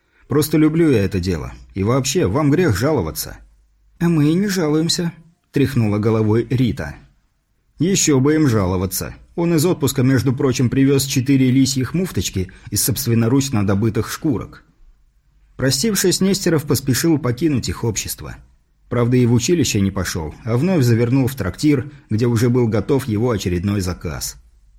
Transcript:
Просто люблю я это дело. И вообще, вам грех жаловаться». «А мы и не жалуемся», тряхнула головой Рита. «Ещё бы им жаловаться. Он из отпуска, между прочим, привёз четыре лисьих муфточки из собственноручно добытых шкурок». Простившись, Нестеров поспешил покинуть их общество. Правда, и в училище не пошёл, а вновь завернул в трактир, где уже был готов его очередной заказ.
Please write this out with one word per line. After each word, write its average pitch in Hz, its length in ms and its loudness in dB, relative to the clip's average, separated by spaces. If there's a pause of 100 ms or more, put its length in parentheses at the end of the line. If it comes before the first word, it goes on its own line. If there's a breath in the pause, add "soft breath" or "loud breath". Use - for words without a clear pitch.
(280)
Просто 151 280 0
люблю 156 340 2
я 107 140 2
это 95 160 -2
дело. 82 320 -4 (220)
И 95 80 -4
вообще, 131 440 0
вам 139 240 0
грех 156 260 2
жаловаться». 110 600 -2 (640)
«А 170 100 0
мы 151 220 2
и 160 40 2
не 196 140 0
жалуемся», 165 640 -2 (420)
тряхнула 117 440 0
головой 110 520 2
Рита. 101 460 -2 (840)
«Ещё 156 420 2
бы 147 140 2
им 156 140 4
жаловаться. 92 680 -2 (220)
Он 170 180 0
из 151 100 2
отпуска, 170 380 0
между 127 300 2
прочим, 127 360 0
привёз 135 360 2
четыре 131 460 2
лисьих 131 440 0
муфточки 98 580 -4 (180 loud breath)
из 104 120 -2
собственноручно 117 840 0
добытых 104 440 -2
шкурок». - 540 -6 (920)
Простившись, 180 640 0
Нестеров 185 440 0
поспешил 139 540 0
покинуть 127 500 -2
их - 160 -6
общество. 80 520 -6 (520)
Правда, 120 280 0
и 123 100 4
в 117 60 4
училище 123 480 2
не 95 120 2
пошёл, 85 420 -6 (100)
а 110 120 -2
вновь 165 260 2
завернул 120 460 2
в - 80 -8
трактир, 127 540 0 (200 loud breath)
где 110 160 0
уже 120 220 2
был 123 180 2
готов 113 400 -2
его 110 240 0
очередной 98 500 -2
заказ. 85 560 -8 (420)